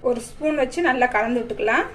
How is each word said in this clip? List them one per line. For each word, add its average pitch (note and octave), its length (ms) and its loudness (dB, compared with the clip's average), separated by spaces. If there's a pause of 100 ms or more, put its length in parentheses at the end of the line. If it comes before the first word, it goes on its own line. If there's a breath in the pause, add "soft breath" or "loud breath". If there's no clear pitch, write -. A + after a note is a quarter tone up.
ஒரு A#3+ 200 0
ஸ்பூன் D4+ 340 0
வச்சு C4 160 -4 (120)
நல்லா B3 240 2
கலந்து A3+ 260 2
விட்டுக்கலாம். A3 540 0